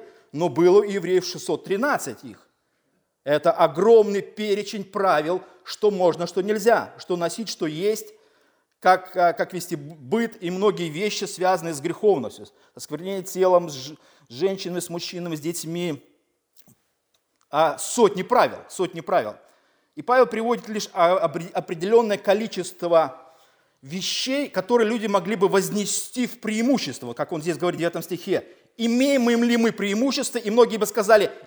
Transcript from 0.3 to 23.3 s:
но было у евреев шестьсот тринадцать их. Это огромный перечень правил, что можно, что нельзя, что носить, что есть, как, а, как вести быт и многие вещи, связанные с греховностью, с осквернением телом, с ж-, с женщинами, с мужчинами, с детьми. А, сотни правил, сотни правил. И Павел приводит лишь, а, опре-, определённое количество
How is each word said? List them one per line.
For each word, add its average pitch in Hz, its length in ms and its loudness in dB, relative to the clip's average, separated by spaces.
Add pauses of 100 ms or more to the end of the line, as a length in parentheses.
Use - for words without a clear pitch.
но 165 160 -2
было 175 320 6
у - 20 4
евреев 185 420 -2
шестьсот 156 400 -6
тринадцать 202 600 -4
их. 110 240 -20 (760)
Это 151 280 2
огромный 202 680 4
перечень 202 640 -6
правил, 180 580 0 (200)
что - 280 -2
можно, 175 360 0
что 185 160 -4
нельзя, 208 560 0
что - 180 -4
носить, 175 320 -6
что - 180 -6
есть, 196 460 -4 (680)
как, 185 360 4
а, 175 160 4
как 170 220 -4
вести 170 220 -8
быт 156 640 -4
и 170 100 -6
многие 180 380 0
вещи, 202 360 -4
связанные 170 480 -2
с 143 80 -8
греховностью, 151 680 -2
с - 60 -20 (220)
осквернением 180 500 -10
телом, 180 460 2
с 143 40 -12
ж-, 135 220 -14 (320)
с - 40 -20
женщинами, 180 480 -4
с 170 100 -10
мужчинами, 175 460 -8
с 147 40 -14
детьми. 170 640 -6 (1500)
А, 147 280 2
сотни 190 440 2
правил, 147 360 2 (100)
сотни 170 320 -6
правил. 123 360 -2 (580)
И 151 80 -12
Павел 247 240 4
приводит 226 420 -4
лишь, 208 240 -6
а, 180 240 4
опре-, 165 360 -2
определённое 196 680 0
количество 175 960 0 (640)